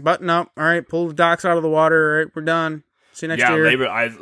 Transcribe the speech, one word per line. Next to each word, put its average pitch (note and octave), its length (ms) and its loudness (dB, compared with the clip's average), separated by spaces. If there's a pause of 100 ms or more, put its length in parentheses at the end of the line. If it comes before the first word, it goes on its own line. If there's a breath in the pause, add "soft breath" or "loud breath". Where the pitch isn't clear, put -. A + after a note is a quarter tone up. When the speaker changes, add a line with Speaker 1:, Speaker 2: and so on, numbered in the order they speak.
Speaker 1:
button F3 280 -2
up. E3+ 280 0
All D#3 60 -4
right, E3+ 240 0
pull E3+ 200 -2
the D#3 60 -10
docks E3+ 320 0
out F3 100 2
of E3+ 80 0
the D#3+ 60 0
water. D#3 440 2
All D#3 120 0
right, - 100 -14
we're D#3+ 60 -10
done. D#3+ 420 -4 (300)
See - 120 -12
you D#3+ 40 -6
next D#3+ 120 -2
Speaker 2:
Yeah, B2 120 2
Speaker 1:
year." D#3+ 120 2
Speaker 2:
Labor, C3 220 2
I, A#2 220 -2 (120)